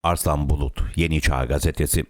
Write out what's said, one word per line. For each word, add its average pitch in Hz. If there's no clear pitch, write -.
Arslan 76
Bulut, 71
Yeni 80
Çağ 65
Gazetesi. 76